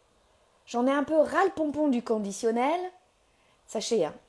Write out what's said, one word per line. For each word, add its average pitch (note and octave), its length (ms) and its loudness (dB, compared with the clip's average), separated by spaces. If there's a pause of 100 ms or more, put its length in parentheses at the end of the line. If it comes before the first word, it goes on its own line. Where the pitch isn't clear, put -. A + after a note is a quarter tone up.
(680)
J'en A#3+ 200 0
ai C4+ 60 2
un C#4+ 120 2
peu D#4 140 0
ras D4+ 260 4
le F#4+ 60 2
pompon D4+ 380 -2
du A#3+ 140 2
conditionnel. A#3 800 -2 (840)
Sachez, G#3+ 380 -2
hein, D3+ 100 -6 (140)